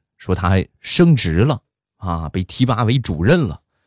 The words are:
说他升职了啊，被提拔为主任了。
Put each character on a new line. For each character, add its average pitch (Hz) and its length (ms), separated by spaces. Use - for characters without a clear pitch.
说 - 160
他 92 280
升 170 340
职 87 260
了 131 200
啊， 82 300
被 92 160
提 - 220
拔 120 200
为 120 120
主 87 260
任 147 240
了。 76 140